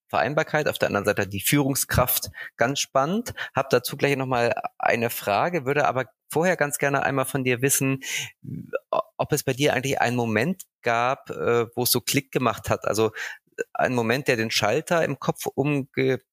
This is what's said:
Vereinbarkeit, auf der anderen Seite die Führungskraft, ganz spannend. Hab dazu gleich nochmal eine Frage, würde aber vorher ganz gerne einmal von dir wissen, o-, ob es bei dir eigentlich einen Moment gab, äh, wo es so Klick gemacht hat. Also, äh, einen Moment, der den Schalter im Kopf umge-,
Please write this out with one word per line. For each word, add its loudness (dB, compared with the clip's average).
Vereinbarkeit, 0
auf -2
der 2
anderen 0
Seite 2
die -8
Führungskraft, 2
ganz 0
spannend. 0
Hab 0
dazu 0
gleich 2
nochmal 2
eine 2
Frage, 0
würde 2
aber 0
vorher 2
ganz -2
gerne 0
einmal 0
von -4
dir 0
wissen, 2
o-, 0
ob -4
es 0
bei -2
dir 2
eigentlich 0
einen 2
Moment 0
gab, 0
äh, 0
wo 0
es 2
so 0
Klick -2
gemacht -2
hat. 0
Also, 2
äh, -4
einen 0
Moment, 0
der 4
den -2
Schalter 0
im -2
Kopf -4
umge-, 0